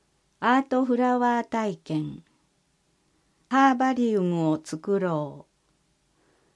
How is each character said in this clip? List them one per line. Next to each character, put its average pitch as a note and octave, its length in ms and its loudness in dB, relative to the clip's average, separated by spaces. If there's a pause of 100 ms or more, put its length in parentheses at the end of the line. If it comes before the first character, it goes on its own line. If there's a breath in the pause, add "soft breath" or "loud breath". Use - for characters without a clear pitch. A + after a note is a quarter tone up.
(400)
ア B3 200 2
ー C4+ 80 -8
ト C4 160 0
フ B3 120 0
ラ B3 220 2
ワ A#3+ 220 0
ー A3+ 40 -6
体 G#3+ 320 -6
験。 D3+ 460 -8 (1300)
ハ C4+ 220 6
ー B3 40 0
バ C4 160 0
リ A#3+ 220 0
ウ F#3+ 80 2
ム E3+ 280 0
を D#3 120 0
作 G3 380 -4
ろ D3 480 -6
う。 - 60 -20 (1000)